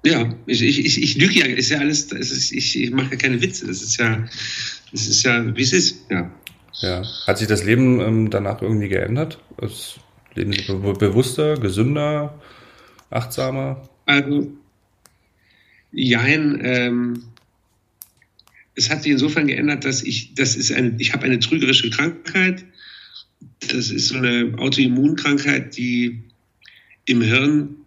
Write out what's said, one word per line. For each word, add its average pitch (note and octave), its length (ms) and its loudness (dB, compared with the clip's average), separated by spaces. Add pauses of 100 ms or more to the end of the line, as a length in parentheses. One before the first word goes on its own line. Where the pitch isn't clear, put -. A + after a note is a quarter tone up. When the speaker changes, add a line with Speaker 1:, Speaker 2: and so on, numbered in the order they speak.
Speaker 1:
Ja, C3 280 2 (120)
ich, A#2 160 0
ich, C#3 240 2
ich, - 160 0
ich C3+ 160 0
lüge F3+ 220 4
ja, F3 80 4
ist - 220 -2
ja D3+ 100 0
alles, D3 280 -2
das B2+ 240 -6
ist, B2+ 200 -2
ich, - 280 -2
ich B2 120 -2
mache C3 200 -2
ja C3 60 -6
keine B2+ 240 0
Witze, F#3 260 -4
das - 140 -6
ist A2 160 -2
ja, A2+ 260 0 (680)
das A2 160 -6
ist - 160 2
ja, A#2 340 2
wie B2+ 60 -2
es B2+ 100 2
ist, - 380 2
ja. F2 200 -2 (500)
Speaker 2:
Ja. F#2 220 -2 (220)
Hat G2 140 2
sich A2 80 0
das G#2 180 2
Leben, B2 340 6
ähm, A2 300 2
danach G2+ 320 -2
irgendwie G#2 260 0
geändert? G2+ 520 -2 (180)
Das - 380 -10 (400)
Leben G2+ 180 -2
ist - 140 -4
be-, G2 260 0
bewusster, B2+ 640 2
gesünder, D3 840 0 (720)
achtsamer? C3+ 800 -4 (160)
Speaker 1:
Also, C#3+ 460 0 (1400)
jein, C#3 720 2
ähm, A#2+ 600 0 (1500)
es B2+ 140 0
hat D3+ 140 -2
sich D3+ 100 2
insofern D3 340 2
geändert, C#3+ 380 0
dass C3 180 -2
ich, - 320 -6
das A#2+ 200 2
ist - 160 0
ein, A#2+ 280 2
ich - 140 0
habe A#2+ 120 -2
eine B2+ 140 2
trügerische C3 500 2
Krankheit. F#3 760 -2 (1040)
Das A#2+ 200 -2
ist - 200 -2
so C3+ 80 -4
eine A#2+ 400 0
Autoimmunkrankheit, C#3 1200 0
die A#2+ 460 -2 (840)
im A#2+ 160 2
Hirn C#3+ 540 2 (120)